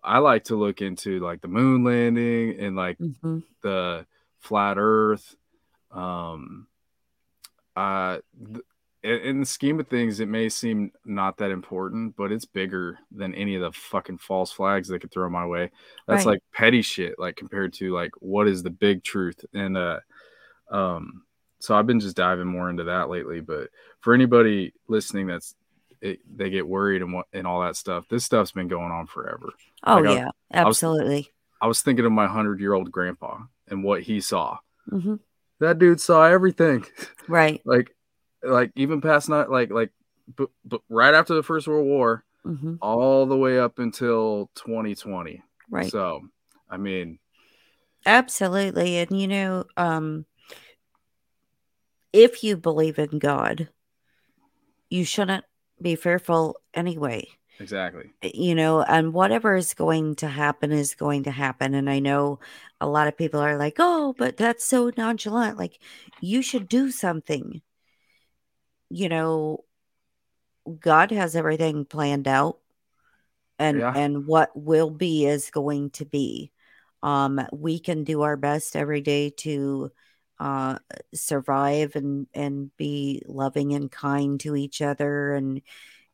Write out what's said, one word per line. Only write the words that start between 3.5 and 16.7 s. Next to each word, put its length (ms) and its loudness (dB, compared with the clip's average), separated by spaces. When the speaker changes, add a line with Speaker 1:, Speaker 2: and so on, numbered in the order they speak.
Speaker 1:
the 420 -4
flat 360 0
Earth. 600 0
Um, 760 -10
uh, 420 -2
th-, 120 -14
in, 160 0
in 200 -4
the 60 -2
scheme 320 -2
of 100 -6
things, 300 -2
it 100 -4
may 200 -2
seem 420 -4
not 340 -4
that 140 -2
important, 640 -8
but 160 -4
it's 120 -6
bigger 540 -6
than 220 -8
any 200 -4
of 80 -2
the 80 -4
fucking 480 -8
false 320 -2
flags 380 -2
they 100 -6
could 140 -14
throw 180 -4
my 160 -4
way. 240 -4
That's 160 2
Speaker 2:
Right. 80 4
Speaker 1:
like, 80 0
petty 300 4